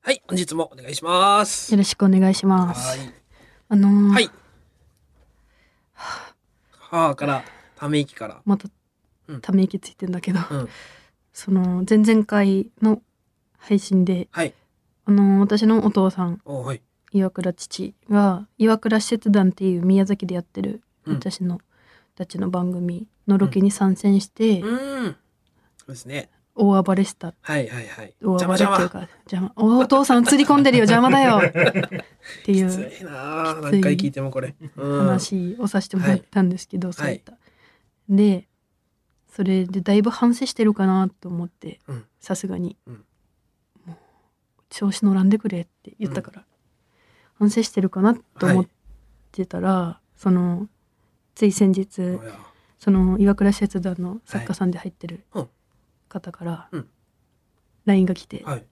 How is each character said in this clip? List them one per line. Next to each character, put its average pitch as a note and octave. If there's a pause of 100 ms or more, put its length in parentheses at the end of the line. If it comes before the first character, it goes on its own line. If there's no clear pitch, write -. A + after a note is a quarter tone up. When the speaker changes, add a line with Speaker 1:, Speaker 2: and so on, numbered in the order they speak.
Speaker 1:
は B3+
い、 C4
本 F#3
日 E3+
も E3
お C3
願 B2
い C#3+
し -
ま F#3+
す。 -
Speaker 2:
よ G#3+
ろ G3
し -
く G3+
お -
願 F#3+
い -
し F#3+
ま F#3
す。 C3+
Speaker 1:
は C3+
い。 B2 (540)
Speaker 2:
あ A3
の G3+
ー、 G3+
Speaker 1:
は B3
い。 G#3+ (1600)
Speaker 2:
は - (560)
あ。 E3+
Speaker 1:
は E3
あ C#3
か D3
ら、 C3+ (320)
た D3
め D3+
息 C#3+
か -
ら。 -
Speaker 2:
ま G3+
た、 G3 (580)
Speaker 1:
う D#3
ん。 B2
Speaker 2:
た -
め F#3+
息 F#3+
つ -
い -
て F#3+
ん F3+
だ F3
け -
ど、 F3+ (100)
Speaker 1:
う D3
ん。 B2+ (640)
Speaker 2:
そ -
の、 F3+
前 A3
々 G#3+
回 G3 (100)
の G#3+ (560)
配 G3+
信 F#3
で、 F3+
Speaker 1:
は E3+
い。 - (540)
Speaker 2:
あ G#3
の G3+
ー、 G3
私 G#3
の A3
お G#3
父 F#3+
さ F#3
ん、 F3
Speaker 1:
お、 C#3
は C3+
い。 A#2+ (300)
Speaker 2:
岩 F#3+
倉 F3+
父 - (160)
が、 G3+ (100)
岩 A3
倉 A3
使 -
節 A3
団 G3
っ -
て F#3+
い F3+
う F3
宮 F#3+
崎 G3
で F3+
や F3
っ F3
て -
る、 G#3 (220)
Speaker 1:
う D3+
ん。 D3+
Speaker 2:
私 F#3+
の、 F3 (560)
た F#3
ち -
の F#3+
番 F3+
組 F3 (220)
の G3
ロ G3
ケ F#3
に G3+
参 F#3+
戦 G3
し G3
て、 A3
Speaker 1:
う F3+
ん。 C4
う -
ん。 D3 (640)
そ -
う -
で C3
す -
ね。 C3+ (240)
Speaker 2:
大 G3+
暴 F#3+
れ G3
し -
た。 E3+
Speaker 1:
は D3+
い B2
は B2
い A2+
は -
い。 -
Speaker 2:
大 F#3+
暴 F3
れ F#3
っ -
て G3+
い -
う -
か、 -
Speaker 1:
邪 -
魔 G3
邪 F3+
魔。 F3+ (240)
Speaker 2:
邪 F#3
魔。 F#3
お A#3+
父 C4+
さ B3+
ん A#3
映 C#4+
り C#4+
込 C#4+
ん C#4
で C4+
る B3
よ、 A3+
邪 A3
魔 B3
だ C4+
よ。 A#3+
Speaker 1:
<laughs> F3+
Speaker 2:
っ -
て -
い F#3+
う。 F#3
Speaker 1:
き F#3
つ -
い F#3
な D#3
あ、 D#3
Speaker 2:
き -
つ -
い - (100)
Speaker 1:
何 G3
回 F#3
聞 F3+
い C#3+
て C#3
も C3+
こ C3
れ。 B2+ (220)
う C#3+
ん。 C#3+
Speaker 2:
話 F#3
を A3+
さ G3+
せ G3
て -
も F3+
ら F#3+
っ -
た -
ん F3+
で F#3
す -
け G3
ど、 F3+
Speaker 1:
は -
い。 -
Speaker 2:
そ D3
う -
い C3+
っ -
た。 -
Speaker 1:
は - (720)
い。 G3
Speaker 2:
で、 G3 (840)
そ -
れ F#3+
で F#3
だ F#3
い G#3
ぶ G#3+
反 A#3+
省 B3
し -
て A3+
る G#3+
か G3+
な F#3+
と F#3
思 E3+
っ -
て、 -
Speaker 1:
う C#3
ん。 A#2 (140)
Speaker 2:
さ -
す F#3+
が F#3
に。 F3+ (100)
Speaker 1:
う B2
ん。 G#2+ (800)
Speaker 2:
も F3
う、 - (720)
調 G3+
子 -
乗 G3+
ら F#3+
ん F#3+
で A3
く A3
れ F#3
っ E3+ (160)
て -
言 A#3
っ C#3
た F#3
か -
ら、 -
Speaker 1:
う -
ん。 - (880)
Speaker 2:
反 G#3
省 A3
し -
て -
る F#3+
か F#3+
な A3 (200)
と F#3
思 F#3
っ - (640)
て F#3
た F3
ら、 F#3+
Speaker 1:
は F3
い。 -
Speaker 2:
そ G3
の、 F3+ (680)
つ A3
い G3+
先 F#3+
日、 F#3+
Speaker 1:
お F3+
や。 - (420)
Speaker 2:
そ -
の、 F#3
岩 G3+
倉 G3+
使 -
節 G3+
団 F3+
の F3+
作 A#2+
家 G3+
さ F#3
ん F3+
で F3
入 F3
っ -
て -
る E3
Speaker 1:
は F#3+
い。 -
う -
ん。 - (600)
Speaker 2:
方 F3
か -
ら、 E3+
Speaker 1:
う F3
ん。 B2 (960)
Speaker 2:
ラ G#3
イ F#3+
ン -
が F#3
来 -
て、 -
Speaker 1:
は C#3+
い。 -